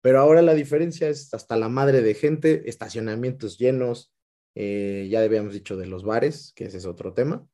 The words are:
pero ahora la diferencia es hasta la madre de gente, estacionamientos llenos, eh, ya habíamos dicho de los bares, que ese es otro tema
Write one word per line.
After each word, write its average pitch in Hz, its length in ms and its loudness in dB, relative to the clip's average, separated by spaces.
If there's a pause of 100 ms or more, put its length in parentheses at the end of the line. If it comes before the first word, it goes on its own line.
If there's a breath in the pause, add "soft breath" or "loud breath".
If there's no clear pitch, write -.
pero 131 180 4
ahora 156 240 8
la 160 120 6
diferencia 156 540 -2
es 147 260 -6
hasta 113 220 -6
la 110 120 0
madre 135 340 4
de 110 120 2
gente, 156 540 0
estacionamientos 113 880 -8
llenos, 123 540 -2 (420)
eh, 101 560 -6
ya 113 100 0
habíamos 107 320 0
dicho 101 240 -10
de 92 100 -8
los 92 180 -12
bares, 117 520 -4
que - 80 -12
ese 98 140 -14
es 92 80 -12
otro 90 260 -12
tema 143 420 -4